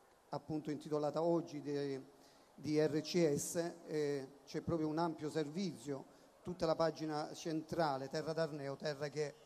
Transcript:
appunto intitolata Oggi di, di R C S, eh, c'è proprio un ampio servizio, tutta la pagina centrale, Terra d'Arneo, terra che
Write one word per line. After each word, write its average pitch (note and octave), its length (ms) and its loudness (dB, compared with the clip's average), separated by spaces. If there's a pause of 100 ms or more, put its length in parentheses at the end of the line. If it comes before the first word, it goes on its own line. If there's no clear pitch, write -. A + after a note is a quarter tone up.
(300)
appunto D3+ 420 -4
intitolata D3+ 500 0
Oggi E3 400 2
di, C#3 400 -2 (540)
di D3+ 300 2
R D3+ 160 2
C E3 340 4
S, E3+ 380 -2 (140)
eh, C#3+ 580 -2
c'è D#3 160 -4
proprio D#3+ 260 0
un D3+ 100 0
ampio D#3 320 0
servizio, D3 760 -2 (360)
tutta F3 240 -2
la D#3+ 100 6
pagina D#3 580 0
centrale, D#3 760 0
Terra D#3 240 -2
d'Arneo, D3 420 -2
terra D3 340 -4
che D3+ 260 -4 (100)